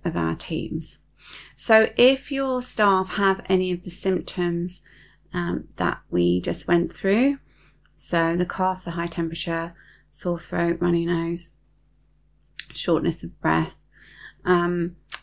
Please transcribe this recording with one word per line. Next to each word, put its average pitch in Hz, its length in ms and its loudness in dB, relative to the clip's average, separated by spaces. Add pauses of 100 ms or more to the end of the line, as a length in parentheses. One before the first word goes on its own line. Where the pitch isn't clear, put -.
of 165 120 -2
our 165 180 0
teams? - 640 -6 (560)
So 220 420 6
if 262 360 4
your 262 300 -2
staff 190 540 2
have 196 320 2
any 185 220 4
of 180 140 -4
the 175 60 -8
symptoms, 175 920 -2 (520)
um, 175 440 -4
that - 240 -2 (100)
we - 300 2
just 180 260 -6
went 170 260 2
through, 247 460 2 (580)
so 165 400 0
the 180 100 0
cough, 185 380 -2
the 170 80 -8
high 170 140 -4
temperature, 165 680 -4 (360)
sore 175 280 -4
throat, 170 420 -2
runny 170 240 2
nose, 170 480 -2 (1200)
shortness - 500 0
of 175 180 -12
breath, 160 360 0 (680)
um, 175 520 0 (260)